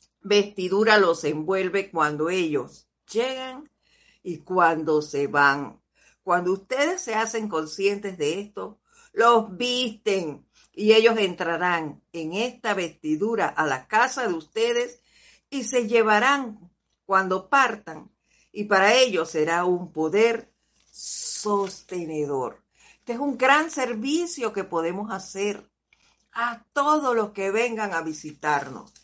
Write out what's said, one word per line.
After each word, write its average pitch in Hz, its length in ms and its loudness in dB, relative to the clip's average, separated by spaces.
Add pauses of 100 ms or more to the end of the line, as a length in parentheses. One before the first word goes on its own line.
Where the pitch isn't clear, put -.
(260)
vestidura 202 720 2
los 170 280 2
envuelve 185 680 -2
cuando 151 380 0
ellos 156 580 -4 (240)
llegan 262 580 -6 (540)
y 170 160 -10
cuando 160 600 2
se 143 260 -2
van. 143 540 2 (420)
Cuando 180 300 0
ustedes 277 480 -2
se 233 120 -6
hacen 220 360 -2
conscientes 196 680 -4
de 160 220 -2
esto, 202 400 -14 (320)
los 226 460 4
visten 214 920 -4 (240)
y 214 220 4
ellos 220 240 6
entrarán 170 840 -2 (120)
en 160 200 -8
esta 226 400 -4
vestidura 175 760 -2
a 156 180 -2
la 127 200 -4
casa 247 380 0
de 190 80 -2
ustedes 233 680 -2 (480)
y 269 160 -6
se 240 220 0
llevarán 226 840 2 (340)
cuando 190 440 0
partan, 226 600 0 (440)
y 208 100 -6
para 202 300 4
ellos 214 360 4
será 165 360 0
un 180 260 -2
poder 208 640 0 (360)
sostenedor". 160 1700 -6 (360)
Este - 140 -8
es 233 60 -6
un 285 180 -2
gran 285 320 2
servicio 262 840 -4
que 190 100 -4
podemos 180 480 -4
hacer 196 580 -8 (600)
a 233 400 -6
todos 285 420 2
los 208 180 0
que 196 200 -4
vengan 220 420 -2
a 165 80 -2
visitarnos. 147 920 -6 (100)